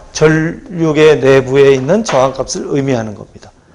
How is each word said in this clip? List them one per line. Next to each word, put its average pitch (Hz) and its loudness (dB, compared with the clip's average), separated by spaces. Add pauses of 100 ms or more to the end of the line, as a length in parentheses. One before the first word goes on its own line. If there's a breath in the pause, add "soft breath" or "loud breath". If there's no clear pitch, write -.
(140 loud breath)
전류계 156 0
내부에 135 2
있는 147 0
저항값을 135 -4
의미하는 127 -4
겁니다. - -20 (220 soft breath)